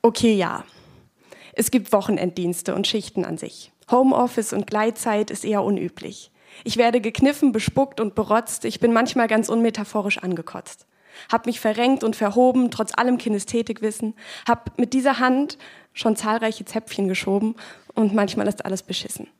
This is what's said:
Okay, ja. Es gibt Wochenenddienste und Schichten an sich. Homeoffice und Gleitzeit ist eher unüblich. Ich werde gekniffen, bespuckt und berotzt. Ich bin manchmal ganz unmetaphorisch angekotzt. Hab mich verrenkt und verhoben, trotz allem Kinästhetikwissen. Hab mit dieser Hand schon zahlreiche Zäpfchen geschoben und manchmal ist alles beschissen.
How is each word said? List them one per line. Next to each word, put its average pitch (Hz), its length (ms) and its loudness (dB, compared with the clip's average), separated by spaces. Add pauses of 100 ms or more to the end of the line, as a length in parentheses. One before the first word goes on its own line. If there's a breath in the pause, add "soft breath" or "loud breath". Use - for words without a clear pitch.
Okay, 233 320 4
ja. 180 300 -2 (880 loud breath)
Es - 200 -2
gibt 226 200 0
Wochenenddienste 180 800 -2
und 196 120 -2
Schichten 202 380 -4
an 165 140 -8
sich. - 340 -16 (180)
Homeoffice 247 640 2
und 208 160 -4
Gleitzeit 214 640 -2
ist 202 120 -10
eher 202 200 0
unüblich. - 680 -6 (320 loud breath)
Ich 226 140 -2
werde 233 240 6
gekniffen, 269 500 2
bespuckt 262 500 0
und 214 140 -2
berotzt. 214 500 0
Ich 226 140 -4
bin 233 140 4
manchmal 233 340 2
ganz 220 220 0
unmetaphorisch 214 680 -2
angekotzt. - 680 -10 (440 loud breath)
Hab 233 140 2
mich 233 160 -4
verrenkt 240 440 2
und 226 120 0
verhoben, 247 540 4
trotz - 260 -4
allem 247 220 2
Kinästhetikwissen. 214 960 -4 (340 loud breath)
Hab - 300 -2
mit 240 160 0
dieser 262 240 2
Hand 262 400 0 (340 loud breath)
schon 226 220 0
zahlreiche 220 500 -2
Zäpfchen 202 440 -4
geschoben 202 480 0 (380 loud breath)
und 214 200 2
manchmal 202 320 0
ist 208 180 -4
alles 190 200 -6
beschissen. - 420 -10 (120)